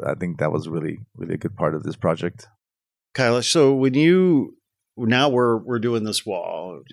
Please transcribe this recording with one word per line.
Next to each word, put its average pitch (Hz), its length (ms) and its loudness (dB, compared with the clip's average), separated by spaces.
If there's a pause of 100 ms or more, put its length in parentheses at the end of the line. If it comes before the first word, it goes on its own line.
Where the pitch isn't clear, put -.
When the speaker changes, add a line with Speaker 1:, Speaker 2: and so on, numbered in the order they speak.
Speaker 1:
I, 71 60 -2
I - 20 -2
think 87 240 -8
that 80 140 0
was 80 160 -6
really, 80 300 -6 (180)
really 87 180 -8
a 80 40 -6
good 92 180 -8
part 80 180 -2
of 76 80 -6
this 78 140 -8
project. 82 520 -4 (640)
Speaker 2:
Kailash, 123 360 0
so 139 240 6
when 131 200 2
you, 165 640 4 (400)
now 123 320 2
we're, 123 300 2
we're 120 220 -4
doing 117 240 -2
this 104 200 -4
wall 85 580 -8 (100)